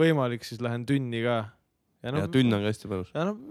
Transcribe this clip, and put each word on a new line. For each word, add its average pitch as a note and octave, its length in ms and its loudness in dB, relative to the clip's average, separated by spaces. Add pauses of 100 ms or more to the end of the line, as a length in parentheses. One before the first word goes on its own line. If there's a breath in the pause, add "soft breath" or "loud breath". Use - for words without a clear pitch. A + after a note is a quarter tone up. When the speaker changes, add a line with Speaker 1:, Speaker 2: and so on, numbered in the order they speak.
Speaker 1:
võimalik, C3+ 400 2
siis A2+ 160 -10
lähen A#2+ 260 -4
tünni B2 380 0
ka. A#2+ 160 2 (640)
Ja A#2 60 -6
noh, D3 140 0
Speaker 2:
Ja G3 100 -2
tünn C3 160 6
on G2+ 140 2
ka - 20 0
hästi G#2+ 240 -4
mõnus. F#2 240 -4
Speaker 1:
ja D3+ 140 -2
noh, G#3 80 -4 (160)